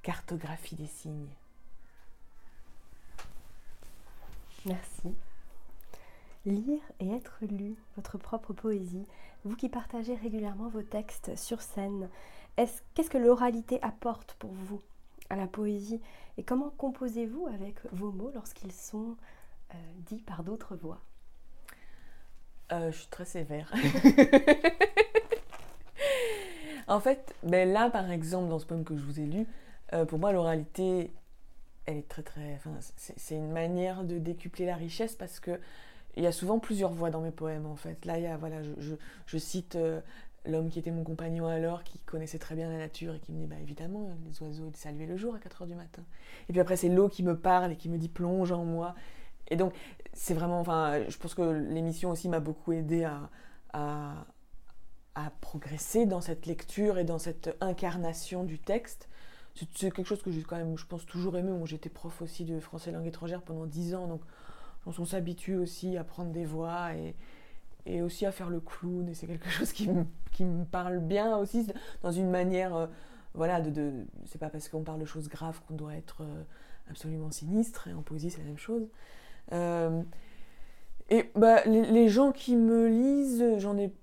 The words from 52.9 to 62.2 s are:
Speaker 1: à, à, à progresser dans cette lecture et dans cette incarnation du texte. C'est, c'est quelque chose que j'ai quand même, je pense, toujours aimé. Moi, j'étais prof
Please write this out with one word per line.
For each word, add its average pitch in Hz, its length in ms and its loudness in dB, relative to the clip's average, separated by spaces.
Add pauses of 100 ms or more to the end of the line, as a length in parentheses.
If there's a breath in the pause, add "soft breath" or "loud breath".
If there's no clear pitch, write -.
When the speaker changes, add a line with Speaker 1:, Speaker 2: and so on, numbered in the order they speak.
Speaker 1:
à, 147 260 -4 (420 loud breath)
à, 147 540 -4 (880)
à 151 160 -4 (100)
progresser 151 640 0
dans 185 160 2
cette 165 240 -2
lecture 196 540 0
et 175 60 4
dans 165 140 0
cette 165 440 -4
incarnation 180 840 0
du 160 140 -4
texte. - 500 -2 (460 loud breath)
C'est, - 200 -8
c'est 190 160 0
quelque 185 160 -4
chose 202 160 -2
que 185 80 -2
j'ai 160 120 -2
quand 170 140 -6
même, 165 200 -2
je 165 80 -8
pense, 170 220 -8
toujours 180 320 -2
aimé. 185 140 0
Moi, 170 140 -2
j'étais 156 220 -8
prof - 320 -10